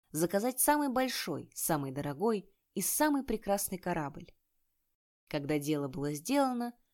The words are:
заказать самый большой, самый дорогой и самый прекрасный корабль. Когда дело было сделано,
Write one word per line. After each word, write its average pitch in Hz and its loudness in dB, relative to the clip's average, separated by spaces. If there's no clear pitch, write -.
заказать 208 0
самый 294 4
большой, 240 -2
самый 143 -2
дорогой 147 -2
и 202 -2
самый 285 2
прекрасный 202 -2
корабль. 170 -4
Когда 147 0
дело 143 0
было 139 -4
сделано, 240 0